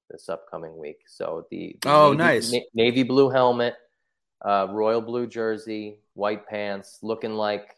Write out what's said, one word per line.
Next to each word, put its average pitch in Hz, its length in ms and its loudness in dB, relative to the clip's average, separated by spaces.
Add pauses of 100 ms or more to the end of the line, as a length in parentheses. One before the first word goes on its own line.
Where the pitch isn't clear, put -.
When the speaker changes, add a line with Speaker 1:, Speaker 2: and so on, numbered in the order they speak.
Speaker 1:
this - 200 -16
upcoming 82 480 -12
week. 76 300 -14
So 82 420 -8
the, 87 320 -12
the 131 80 -4
Speaker 2:
Oh, 147 240 6
Speaker 1:
navy, 143 40 2
Speaker 2:
nice. 123 340 2
Speaker 1:
na-, 123 80 0 (140)
navy 120 300 4
blue 131 260 4
helmet, 120 460 2 (680)
uh, 101 260 2
royal 110 320 0
blue 120 260 -6
jersey, 107 720 -6 (140)
white 104 340 -4
pants, 101 540 -8
looking 110 340 -6
like, 104 420 -4